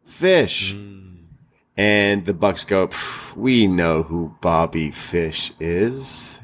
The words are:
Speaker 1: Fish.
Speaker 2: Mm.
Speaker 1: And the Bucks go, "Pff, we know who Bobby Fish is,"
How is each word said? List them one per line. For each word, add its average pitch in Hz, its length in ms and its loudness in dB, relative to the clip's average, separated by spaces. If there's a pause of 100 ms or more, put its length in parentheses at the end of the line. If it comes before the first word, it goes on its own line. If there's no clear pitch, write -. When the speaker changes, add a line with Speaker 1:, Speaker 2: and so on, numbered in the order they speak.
Speaker 1:
Fish. 135 680 0
Speaker 2:
Mm. 98 420 -18 (600)
Speaker 1:
And 101 480 4
the 95 100 -2
Bucks 92 300 0
go, 95 240 2
"Pff, - 480 -10
we 120 300 4
know 82 380 2
who 80 360 -6
Bobby 82 520 0
Fish - 680 -6
is," 104 840 -4